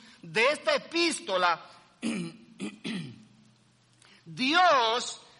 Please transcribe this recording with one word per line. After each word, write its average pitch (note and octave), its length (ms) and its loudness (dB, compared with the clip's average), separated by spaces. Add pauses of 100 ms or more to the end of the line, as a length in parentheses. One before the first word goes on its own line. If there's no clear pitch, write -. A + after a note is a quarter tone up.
(240)
de G3 260 2
esta D4+ 240 0
epístola, G3 880 0 (380)
<clears throat> A3+ 80 -4 (2250)
Dios B3 960 2 (180)